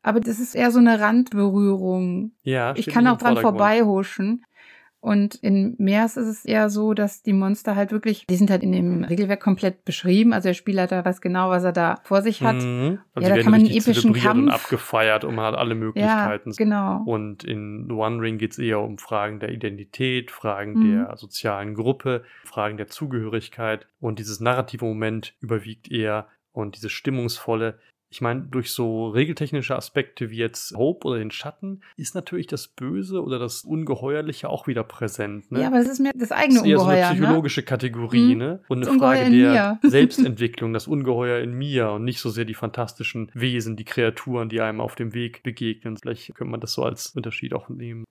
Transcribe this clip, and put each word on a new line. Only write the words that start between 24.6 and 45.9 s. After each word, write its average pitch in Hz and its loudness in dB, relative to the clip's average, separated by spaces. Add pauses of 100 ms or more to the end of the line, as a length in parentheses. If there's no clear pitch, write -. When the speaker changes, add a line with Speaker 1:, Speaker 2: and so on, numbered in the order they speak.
Speaker 2:
Moment 110 -6
überwiegt 110 -8
eher 107 -4 (240)
und 104 -8
dieses 107 -10
stimmungsvolle. 117 -4 (320)
Ich - -14
meine, 120 -2
durch 127 -6
so 113 -4
regeltechnische 139 -2
Aspekte - -6
wie 110 -12
jetzt 117 -6
Hope 143 -2
oder 123 -2
den 107 -6
Schatten 196 -12 (160)
ist - -12
natürlich 180 -8
das - -10
Böse 185 -6
oder 127 -6
das 120 -8
Ungeheuerliche 151 -6
auch - -8
wieder 113 -4
präsent, 104 -8
ne? - -2
Speaker 1:
Ja, 262 0
aber 254 2
das 240 2
ist 269 -6
mehr 277 0
das 233 -6
eigene 262 4
Speaker 2:
Das 208 2
ist 202 6
eher 196 6
so 185 4
eine 185 4
Speaker 1:
Ungeheuer, 180 4
ne? - 0
Speaker 2:
psychologische 156 2
Kategorie, 120 2
Speaker 1:
Mhm. - -4
Speaker 2:
ne? 156 -4 (100)
Und 131 0
eine 123 0
Speaker 1:
Das 269 2
Ungeheuer 262 6
Speaker 2:
Frage 254 6
Speaker 1:
in 247 10
Speaker 2:
der 220 4
Speaker 1:
mir. 285 8
<laughs> - 8
Speaker 2:
Selbstentwicklung, 120 2
das 113 -4
Ungeheuer 123 0
in 120 -6
mir 127 -2
und 107 -4
nicht 123 -4
so 117 -4
sehr 113 -4
die 110 -10
fantastischen 113 -8
Wesen, 117 -4
die 107 -14
Kreaturen, 117 -2
die 110 -2
einem 110 -2
auf 113 -6
dem 117 -6
Weg 120 -8
begegnen. 113 -8